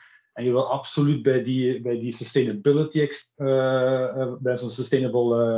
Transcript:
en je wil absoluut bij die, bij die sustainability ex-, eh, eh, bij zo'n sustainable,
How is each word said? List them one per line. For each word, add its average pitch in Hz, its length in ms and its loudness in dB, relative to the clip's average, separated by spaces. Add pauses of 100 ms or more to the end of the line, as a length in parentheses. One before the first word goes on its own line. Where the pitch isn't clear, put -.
(340)
en 117 100 -10
je 123 80 2
wil 127 200 0
absoluut 143 520 0
bij 127 200 2
die, 127 380 -2
bij 120 180 -2
die 117 160 -6
sustainability 139 840 0
ex-, - 340 -4
eh, 131 840 0
eh, 127 180 -4
bij 123 180 0
zo'n 120 120 -6
sustainable, 120 720 0 (140)